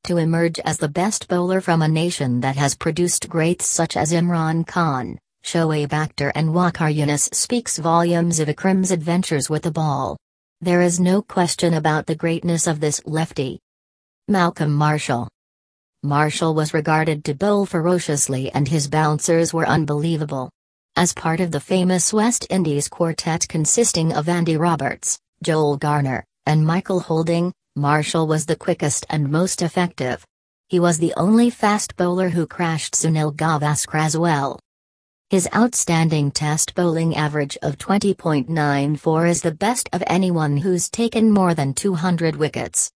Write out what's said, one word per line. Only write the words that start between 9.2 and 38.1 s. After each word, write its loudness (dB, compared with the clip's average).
with -2
the -2
ball. -2
There 2
is 2
no 2
question 0
about 0
the -2
greatness -2
of 0
this -2
lefty. -4
Malcolm 2
Marshall. 0
Marshall 0
was 0
regarded 0
to -2
bowl 0
ferociously -2
and 0
his 0
bouncers 2
were 0
unbelievable. -2
As 2
part -2
of 0
the -2
famous 0
West 0
Indies 0
quartet -2
consisting 0
of 0
Andy 0
Roberts, -2
Joel 2
Garner, 0
and 2
Michael 0
Holding, 0
Marshall 0
was 0
the -2
quickest -2
and -2
most 0
effective. -4
He 2
was 2
the 0
only 4
fast -2
bowler 0
who 0
crashed -4
Sunil 0
Gavaskar 0
as 0
well. 0
His 2
outstanding 2
test -2
bowling 0
average -2
of -4
twenty 0